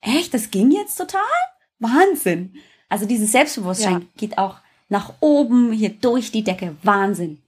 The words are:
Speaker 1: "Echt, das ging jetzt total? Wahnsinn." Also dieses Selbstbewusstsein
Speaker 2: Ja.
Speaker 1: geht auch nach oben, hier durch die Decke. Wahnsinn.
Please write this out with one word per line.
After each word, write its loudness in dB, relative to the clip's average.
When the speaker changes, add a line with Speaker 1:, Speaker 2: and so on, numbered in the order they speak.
Speaker 1:
"Echt, -2
das -4
ging 4
jetzt -2
total? -4
Wahnsinn." 0
Also -4
dieses 0
Selbstbewusstsein 0
Speaker 2:
Ja. -20
Speaker 1:
geht -6
auch -2
nach -4
oben, 4
hier 0
durch -2
die -2
Decke. -6
Wahnsinn. 0